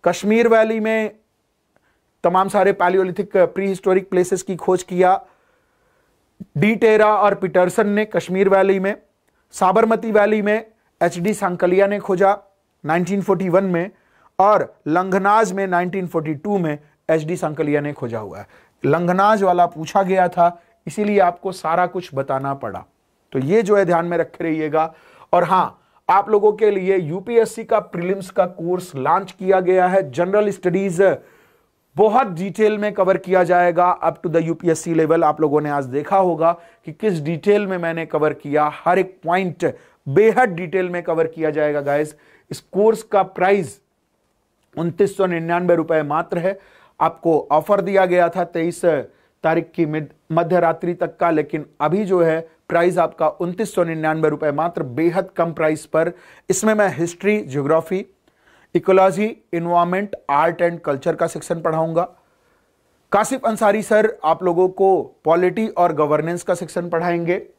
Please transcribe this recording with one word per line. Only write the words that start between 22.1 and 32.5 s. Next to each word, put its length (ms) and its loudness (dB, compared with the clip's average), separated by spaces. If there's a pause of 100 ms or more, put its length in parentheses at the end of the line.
बताना 400 -4
पड़ा, 320 -10 (460)
तो 80 -4
ये 220 2
जो 140 2
है 100 2
ध्यान 200 0
में 120 -4
रखे 260 -6
रहिएगा। 500 -2 (400)
और 100 4
हाँ, 400 -2 (260)
आप 200 2
लोगों 240 4
के 180 2
लिए 260 0
यूपीएससी 680 -2
का 160 0
प्रीलिम्स 500 -6
का 160 0
कोर्स 500 -6
लॉन्च 360 -2
किया 280 0
गया 280 2
है, 240 0
जनरल 380 0
स्टडीज 680 0 (760)
बहुत 320 2
डिटेल 500 -2